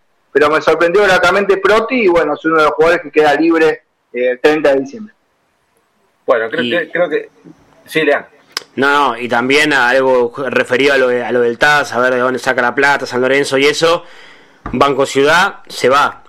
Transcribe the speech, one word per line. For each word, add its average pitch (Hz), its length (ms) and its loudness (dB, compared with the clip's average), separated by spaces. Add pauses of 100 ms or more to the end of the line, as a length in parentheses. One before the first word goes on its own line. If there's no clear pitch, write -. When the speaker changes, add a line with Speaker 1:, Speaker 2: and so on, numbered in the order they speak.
(320)
Speaker 1:
pero 147 160 2
me 151 140 0
sorprendió 170 400 2
gratamente 190 560 2
Proti 226 460 0
y 185 40 2
bueno, 160 240 0
es 143 140 -8
uno 160 100 0
de 156 80 4
los 151 80 2
jugadores 165 300 0
que 147 80 -16
queda 151 240 2
libre, 160 480 2 (320)
eh, 123 160 -2
el 123 100 -6
treinta 151 320 2
de 135 80 0
diciembre. 120 340 -12 (1120)
Speaker 2:
Bueno, 113 240 0
creo 117 140 -4
Speaker 3:
Y 120 80 -4
Speaker 2:
que, 170 200 -4
creo 170 200 -2
que, 151 180 -6 (560)
sí, - 180 -4
Lean. 143 240 -2 (500)
Speaker 3:
No, 139 140 0
no, 139 280 0
y 123 80 -8
también 131 460 0
a 127 160 2
algo 127 440 0 (160)
referido 127 440 0
a 135 60 2
lo 131 100 2
de, 123 160 -2
a 113 80 -6
lo 123 80 0
del 117 180 -2
tas, 147 360 0
a 117 40 -2
ver 127 140 2
de 127 80 -2
dónde 127 180 -2
saca 127 220 -2
la 120 140 0
plata, 139 320 0
San 123 160 -4
Lorenzo 135 340 0
y 139 100 2
eso. 165 380 0 (680)
Banco 135 340 0
Ciudad 160 640 0
se - 200 -2
va 135 400 0